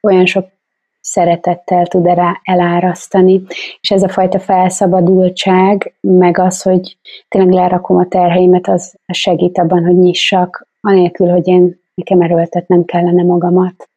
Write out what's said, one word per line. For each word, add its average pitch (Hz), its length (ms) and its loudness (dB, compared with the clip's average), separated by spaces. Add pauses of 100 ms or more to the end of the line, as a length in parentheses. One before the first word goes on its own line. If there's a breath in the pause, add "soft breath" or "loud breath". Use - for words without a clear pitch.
olyan 185 260 2
sok 185 200 -4 (540)
szeretettel 175 840 -2
tud 175 200 -2
elá-, 175 360 0
elárasztani. 185 1000 0 (380 loud breath)
És - 100 -6
ez 196 120 0
a 190 60 -2
fajta 190 300 -2
felszabadultság, 185 1600 0
meg 180 380 2
az, 185 240 -2
hogy 185 340 -2 (320 loud breath)
tényleg 190 240 2
lerakom 180 440 0
a 180 120 0
terheimet, 180 600 2
az, 180 260 -4 (120)
az 180 100 -8
segít 180 420 -2
abban, 175 260 0
hogy 180 140 2
nyissak, 180 680 0 (120)
anélkül, 185 480 0
hogy 175 180 0
én, 180 340 2 (140)
nekem 185 260 -2
erőltetnem 170 640 -2
kellene 175 380 0
magamat. 180 760 -2